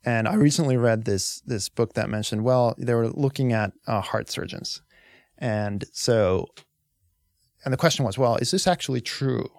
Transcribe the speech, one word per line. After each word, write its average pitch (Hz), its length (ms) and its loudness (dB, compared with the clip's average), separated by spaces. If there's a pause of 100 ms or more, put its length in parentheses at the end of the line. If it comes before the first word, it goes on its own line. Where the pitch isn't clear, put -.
and 113 240 2
I 208 60 0
recently 147 420 4
read 113 260 2
this, - 420 -4
this 113 220 -4
book - 260 -2
that 107 160 -4
mentioned, 107 340 -4
well, 123 340 4
they 123 160 -2
were 117 160 2
looking 135 420 0
at, 107 220 0 (140)
uh, 110 120 0
heart 110 300 -4
surgeons. - 520 -10 (560)
And 104 540 -2
so, 101 560 2 (1160)
and 135 100 -2
the 120 40 -2
question 147 280 2
was, 98 120 -2
well, 120 200 2
is 123 140 -2
this 185 160 0
actually 135 340 0
true - 580 -4